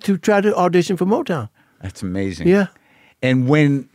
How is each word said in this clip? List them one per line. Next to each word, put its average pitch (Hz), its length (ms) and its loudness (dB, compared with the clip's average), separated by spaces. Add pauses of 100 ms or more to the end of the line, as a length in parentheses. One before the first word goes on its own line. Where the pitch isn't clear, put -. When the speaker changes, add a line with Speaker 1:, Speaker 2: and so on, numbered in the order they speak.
Speaker 1:
to 196 120 0
try 202 220 2
to 202 140 0
audition 175 420 0
for 180 100 -4
Motown. 190 420 -4 (340)
Speaker 2:
That's 95 200 -14
amazing. 95 440 -6
Speaker 1:
Yeah. 190 200 4 (560)
Speaker 2:
And 127 260 0
when, 143 460 2